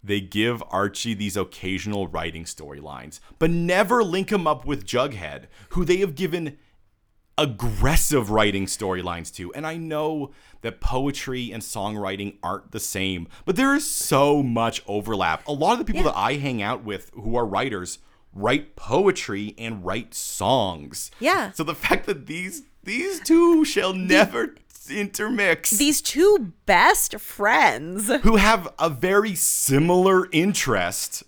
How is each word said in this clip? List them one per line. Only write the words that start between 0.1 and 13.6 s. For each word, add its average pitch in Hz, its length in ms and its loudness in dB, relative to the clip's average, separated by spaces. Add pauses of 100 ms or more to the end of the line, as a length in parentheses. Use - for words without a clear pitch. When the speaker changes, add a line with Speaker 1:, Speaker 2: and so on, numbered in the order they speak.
Speaker 1:
give 107 480 -2
Archie 101 440 -2
these 104 240 -4
occasional 95 720 -4
writing 82 380 -8
storylines, 71 720 -16 (180)
but 165 140 2
never 180 520 2
link 185 280 -2
him 185 160 0
up 151 180 -2
with 143 220 -4
Jughead, 104 560 -4 (260)
who 180 160 0
they 180 120 2
have 185 180 0
given 165 420 -4 (800)
aggressive 120 920 2
writing 104 360 2
storylines 90 720 -6
to. 87 180 -12
And 151 120 -10
I 160 120 -8
know 156 540 -4 (300)
that 113 200 -8
poetry 131 680 -4
and 110 120 -10
songwriting 101 800 -6
aren't 92 280 -6
the 110 80 -8
same, 95 480 -4 (180)
but 190 100 2
there 269 200 4